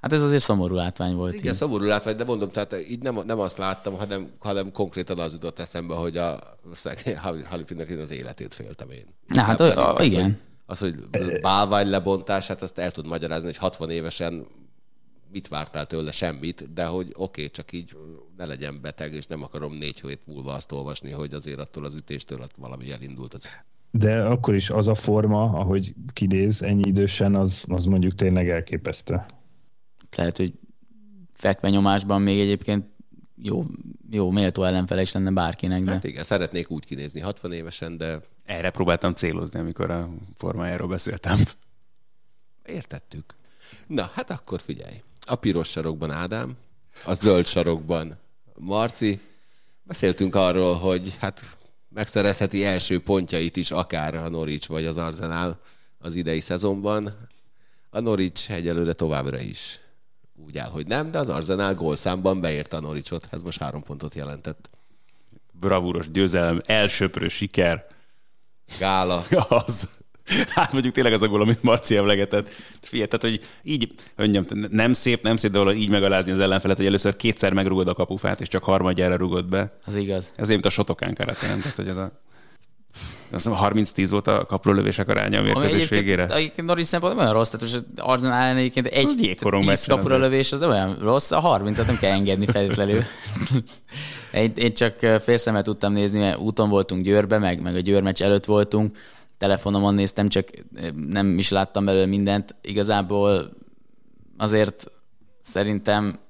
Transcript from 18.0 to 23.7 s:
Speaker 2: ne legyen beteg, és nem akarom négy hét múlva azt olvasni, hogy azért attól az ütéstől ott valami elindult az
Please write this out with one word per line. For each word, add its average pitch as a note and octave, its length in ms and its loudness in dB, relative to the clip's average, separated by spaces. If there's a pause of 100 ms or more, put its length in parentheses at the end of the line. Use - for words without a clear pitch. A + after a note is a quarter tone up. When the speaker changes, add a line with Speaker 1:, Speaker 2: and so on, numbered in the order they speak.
Speaker 2:
ne F2+ 80 -14
legyen C#2+ 360 -12
beteg, D2+ 340 -10
és D2+ 120 -12
nem D#2 160 -12
akarom D2 320 -10
négy D2 260 -10
hét C#2 260 -14
múlva C#2 260 -12
azt C2+ 200 -10
olvasni, C#2 380 -10
hogy C#2+ 240 -10
azért D2 240 -10
attól D2 260 -12
az D2 100 -12
ütéstől C#2+ 460 -12
ott B1+ 160 -18
valami C2 360 -14
elindult B1+ 420 -14
az - 140 -18 (420)